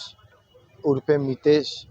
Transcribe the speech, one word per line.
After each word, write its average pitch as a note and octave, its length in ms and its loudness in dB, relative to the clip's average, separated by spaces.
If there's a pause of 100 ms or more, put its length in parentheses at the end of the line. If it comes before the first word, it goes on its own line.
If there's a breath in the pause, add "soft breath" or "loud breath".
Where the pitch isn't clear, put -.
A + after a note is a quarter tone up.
(840)
ઉર્ફે D3 320 0
મિતેશ, C#3+ 720 0